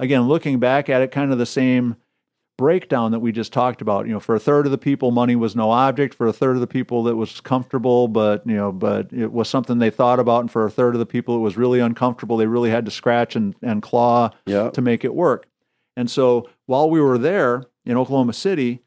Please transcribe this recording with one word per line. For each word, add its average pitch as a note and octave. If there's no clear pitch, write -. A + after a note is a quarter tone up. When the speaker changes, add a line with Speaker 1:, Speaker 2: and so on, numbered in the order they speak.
Speaker 1:
again, C3
looking C#3
back C3
at C3
it, C3
kind C#3
of C3
the A#2+
same B2+
breakdown C3+
that A#2
we A#2
just A2
talked B2
about. G#2
You A#2
know, G#2
for -
a A2
third D3
of C3+
the C3+
people, C3
money A#2+
was A2+
no A2
object. C3
For A#2+
a A2
third C3
of B2
the B2
people, A#2+
it A#2
was A2
comfortable, B2+
but, G#2+
you A2+
know, G2+
but G2+
it A2
was A2+
something B2
they A#2
thought B2
about. A#2+
And A#2+
for A2+
a G#2
third B2
of A#2+
the A2+
people, A#2+
it A#2
was G#2
really B2
uncomfortable. A#2
They A2
really A#2+
had A#2
to G2+
scratch A#2+
and, G#2
and G#2+
claw A#2+
Speaker 2:
Yeah. G2+
Speaker 1:
to -
make A#2+
it A#2
work. D3+
And B2
so B2
while C#3
we D#3+
were C3
there C3
in A#2+
Oklahoma B2+
City, C3